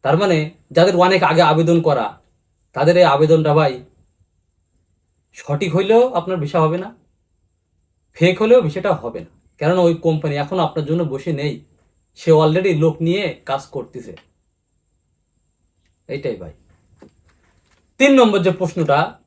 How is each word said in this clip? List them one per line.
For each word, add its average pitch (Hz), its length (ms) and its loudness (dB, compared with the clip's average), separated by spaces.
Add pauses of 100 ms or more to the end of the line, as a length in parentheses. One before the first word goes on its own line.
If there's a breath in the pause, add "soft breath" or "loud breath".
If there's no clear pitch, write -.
তার 139 180 2
মানে 185 160 0 (380)
যাদের 175 200 4 (100)
অনেক 185 160 2 (100)
আগে 165 200 4
আবেদন 165 260 2 (100)
করা, 127 180 -2 (720)
তাদের 151 260 2
এই 170 140 6
আবেদনটা 156 440 2
ভাই 139 140 0 (1700)
সঠিক 147 360 -6
হইলেও 214 260 2 (160)
আপনার 185 240 -6
ভিসা 151 220 -2
হবে 160 180 -2
না, 220 60 -14 (1300)
ফেক 180 240 0
হলেও 233 240 4
ভিসাটা 180 260 -4 (120)
হবে 117 220 -12
না, - 60 -20 (280)
কেননা 175 280 0
ওই 165 80 2 (100)
কোম্পানি 156 280 -2 (100)
এখনো 180 240 -4
আপনার 156 220 -6
জন্য 170 120 -2 (120)
বসে 156 180 -8 (100)
নেই, 147 120 -6 (680)
সে - 100 -4 (120)
already 175 300 0 (120)
লোক 156 120 0 (120)
নিয়ে 196 160 -2 (260)
কাজ 135 120 -6 (140)
করতেছে। 117 380 -14 (2000)
এইটাই 131 320 -8
ভাই। 80 120 -18 (1500)
তিন 277 200 4
নম্বর 208 260 2
যে 185 140 2
প্রশ্নটা 160 400 -2 (280)